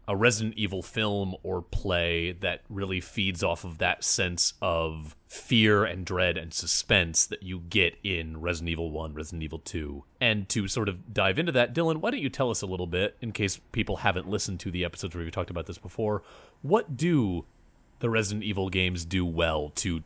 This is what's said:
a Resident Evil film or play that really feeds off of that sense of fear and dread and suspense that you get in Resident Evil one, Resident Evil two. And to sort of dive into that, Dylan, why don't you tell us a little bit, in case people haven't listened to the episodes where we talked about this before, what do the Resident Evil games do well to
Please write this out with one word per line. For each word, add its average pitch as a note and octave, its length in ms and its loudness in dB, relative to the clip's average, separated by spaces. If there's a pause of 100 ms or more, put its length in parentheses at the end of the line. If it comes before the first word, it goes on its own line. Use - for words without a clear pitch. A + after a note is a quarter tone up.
a G#2 60 2
Resident A2 420 4
Evil G2 260 -2
film G2+ 600 0
or F#2 200 -2
play E2+ 680 0
that F2 380 -4
really G2 320 -2
feeds F#2+ 420 -2
off F2 220 0
of E2 140 -8
that F2+ 260 0
sense - 580 0
of D#2+ 540 -2 (100)
fear G#2+ 580 4
and F2 220 -4
dread F2+ 320 0
and E2 160 -10
suspense - 720 2
that - 160 -8
you F#2 160 -6
get E2+ 460 2
in D#2+ 360 -4
Resident E2+ 300 -2
Evil D#2+ 220 -2
one, D#2 220 -6
Resident D#2 280 -8
Evil D#2 160 -6
two. D2 460 -6 (160)
And G#2+ 300 0
to G2 180 0
sort G#2+ 200 0
of F#2+ 240 -8
dive G2 280 2
into E3+ 120 0
that, B2 220 2
Dylan, D#3+ 220 2
why G#3 160 -2
don't C4+ 100 -4
you C3+ 80 0
tell B2+ 200 0
us G#2+ 120 -2
a G#2 40 -4
little F2+ 200 -2
bit, F2+ 340 0
in A2+ 120 -6
case G2+ 240 0 (160)
people G#2 240 0
haven't F2+ 320 0
listened G2 320 -2
to G2+ 100 -6
the F2 140 0
episodes F2 320 -6
where E2+ 80 -4
we E2 80 -6
talked - 180 -4
about E2+ 160 -4
this E2 120 -10
before, G#2 440 -2 (400)
what D#3 340 2
do A#2 480 4 (540)
the B2 100 0
Resident G#2+ 360 2
Evil G2 240 0
games F2+ 360 2
do F2+ 220 2
well D#2+ 480 2
to E2 320 0